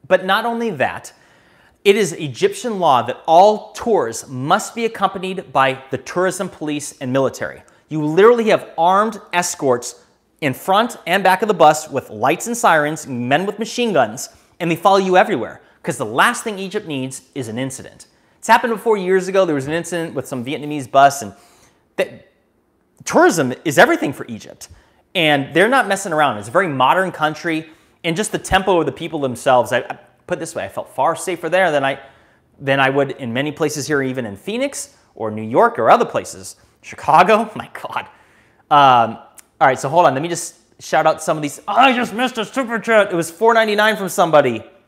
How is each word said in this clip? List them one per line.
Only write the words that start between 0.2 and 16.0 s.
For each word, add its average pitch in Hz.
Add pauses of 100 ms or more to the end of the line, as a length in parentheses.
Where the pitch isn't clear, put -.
not 202
only 233
that, 110 (720)
it 202
is 175
Egyptian 190
law 143
that 117
all 202
tours 143
must 147
be 233
accompanied 190
by 135
the 131
tourism 185
police 147
and 127
military. 120 (280)
You 151
literally 214
have 180
armed 196 (140)
escorts 135 (380)
in 147
front 220 (100)
and 185
back 190
of 214
the 208
bus 156
with 131
lights 131
and 233
sirens, 156
men 135
with 202
machine 226
guns, 120 (320)
and 170
they 160
follow 196
you 185
everywhere. 156 (220)
'Cause -
the 131